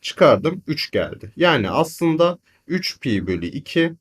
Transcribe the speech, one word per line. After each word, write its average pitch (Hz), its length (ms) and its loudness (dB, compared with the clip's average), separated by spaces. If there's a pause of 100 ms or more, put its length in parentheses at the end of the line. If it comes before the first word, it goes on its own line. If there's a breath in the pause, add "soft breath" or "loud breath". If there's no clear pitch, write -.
Çıkardım, 151 640 2
üç - 240 -6
geldi. 95 460 -6
Yani 147 340 2
aslında 165 680 0 (280)
üç - 340 -6
pi 101 260 -2
bölü 87 200 -4
iki 165 540 -2